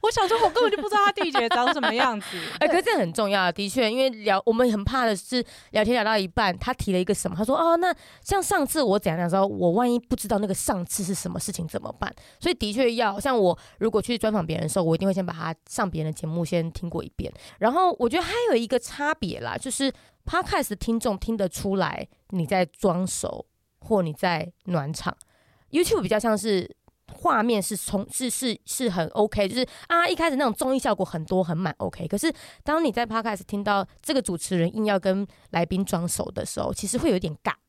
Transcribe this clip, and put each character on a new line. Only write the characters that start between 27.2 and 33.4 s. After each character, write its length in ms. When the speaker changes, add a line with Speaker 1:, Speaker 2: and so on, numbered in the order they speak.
Speaker 2:
面 180
是 140
从， 340
是， 200
是， 360
是 240
很 200
OK， 360
就 80
是 140
啊， 200
一 80
开 140
始 80
那 80
种 80
综 200
艺 60
效 160
果 80
很 220
多 180
很 120
满 240
OK， 280
可 100
是 160
当 180
你 80
在 160
Podcast 400